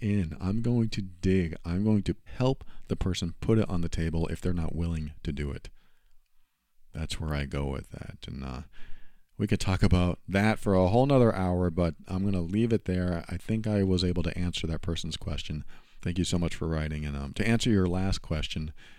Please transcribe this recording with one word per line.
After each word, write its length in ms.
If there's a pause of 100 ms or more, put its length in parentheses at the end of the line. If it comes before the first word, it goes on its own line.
in. 380
I'm 220
going 280
to 120
dig. 600
I'm 200
going 180
to 220
help 400 (240)
the 80
person 440
put 180
it 120
on 100
the 80
table 380
if 140
they're 120
not 220
willing 380 (100)
to 100
do 180
it. 200 (1200)
That's 280
where 140
I 120
go 200
with 240
that. 360
And, 180
uh, 180 (760)
we 80
could 140
talk 220
about 360 (100)
that 300
for 160
a 140
whole 180
nother 280
hour, 360
but 240 (120)
I'm 180
gonna 160
leave 320
it 120
there. 440
I 80
think 300
I 160
was 220
able 200
to 120
answer 300
that 160
person's 340
question. 480 (380)
Thank 160
you 60
so 140
much 160
for 140
writing. 360
And, 120
um, 180
to 140
answer 220
your 160
last 340
question, 520 (260)